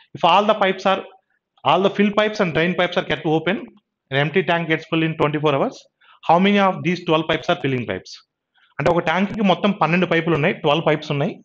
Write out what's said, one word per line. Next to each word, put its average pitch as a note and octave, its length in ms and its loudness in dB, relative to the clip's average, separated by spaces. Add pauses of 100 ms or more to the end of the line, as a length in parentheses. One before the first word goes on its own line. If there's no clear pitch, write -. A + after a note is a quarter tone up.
(180)
If D#3 120 0
all G3+ 200 4
the G#3+ 140 2
pipes F#3+ 280 -2
are, F#3+ 100 -2 (640)
all E3 200 4
the F#3 100 -4
fill G#3 220 4
pipes G#3+ 200 0
and F3 160 0
drain E3+ 240 0
pipes F3 200 -2
are E3+ 120 -4
kept D3 140 -6 (120)
open, E3+ 200 -2 (540)
an C#3 160 0
empty F3+ 220 0
tank E3+ 200 0
gets D#3+ 220 -2
full E3 160 0
in D#3+ 140 -4
twenty-four D3 340 0
hours, G3 220 -2 (520)
how E3 180 6
many G3+ 200 4
of F#3 80 2
these E3 240 -4 (100)
twelve D#3+ 200 2
pipes D#3+ 220 -2
are E3+ 140 -2
filling C3 200 -2
pipes? F#2+ 260 -8 (680)
అంటే D#3 120 0
ఒక E3+ 80 0
ట్యాంక్‌కి F#3 420 -2
మొత్తం G3+ 300 2
పన్నెండు F3 340 0
పైపులు E3 300 0
ఉన్నాయి, D3+ 180 0
ట్వెల్వ్ D#3 340 0
పైప్స్ D3+ 240 0
ఉన్నాయి. D3 340 -4